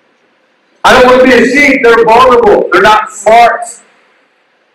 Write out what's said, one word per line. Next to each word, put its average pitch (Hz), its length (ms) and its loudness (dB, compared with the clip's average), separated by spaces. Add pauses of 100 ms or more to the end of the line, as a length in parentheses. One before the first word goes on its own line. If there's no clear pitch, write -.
(840)
I 233 160 2
don't 247 100 2
wanna 254 140 2
be 254 80 2
a 233 140 0
sheep. 277 360 -2
They're 233 220 0
vulnerable. 240 640 0
They're 185 120 -2
not 214 280 -2
smart. - 540 0 (1120)